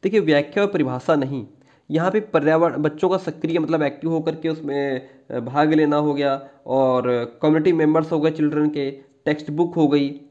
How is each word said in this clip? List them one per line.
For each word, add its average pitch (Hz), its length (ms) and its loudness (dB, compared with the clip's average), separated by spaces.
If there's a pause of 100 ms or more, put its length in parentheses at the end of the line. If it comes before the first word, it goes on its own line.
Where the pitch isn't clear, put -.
देखिए 196 160 2
व्याख्या 156 440 2
और 202 80 0
परिभाषा 135 440 0
नहीं, 135 320 -4 (440)
यहाँ 165 200 0
पे 214 80 2
पर्यावरण, 160 600 2
बच्चों 151 280 0
का 185 80 2
सक्रिय 165 420 -4
मतलब 156 220 0
एक्टिव 151 300 -4
होकर 160 240 -2
के 160 140 -6
उसमें, 139 600 -4 (220)
अ, 123 80 -4
भाग 143 340 2
लेना 151 220 4
हो 147 180 0
गया 139 360 -2 (160)
और 127 380 2 (380)
कम्युनिटी 156 320 4
मेंबर्स 156 380 2
हो 160 80 0
गए, 160 120 2
चिल्ड्रन 151 380 0
के 143 220 -4 (340)
टेक्स्ट 151 260 -4
बुक 170 240 -2
हो 160 120 4
गई 143 320 0 (120)